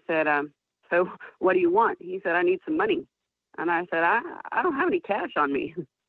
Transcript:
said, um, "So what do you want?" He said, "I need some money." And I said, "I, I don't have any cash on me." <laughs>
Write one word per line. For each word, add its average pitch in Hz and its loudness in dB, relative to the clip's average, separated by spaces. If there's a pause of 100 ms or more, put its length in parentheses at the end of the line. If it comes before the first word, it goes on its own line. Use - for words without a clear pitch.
said, 160 0
um, 147 0 (380)
"So 180 2 (300)
what 185 4
do 185 2
you 170 4
want?" 202 2
He 185 -10
said, 170 0
"I 175 2
need 180 2
some 156 -2
money." 190 0 (500)
And 165 -2
I 175 0
said, 165 -2
"I, 196 2 (300)
I - 0
don't 349 0
have 330 0
any 269 2
cash 202 -4
on 147 0
me." 139 -4
<laughs> 160 -8 (220)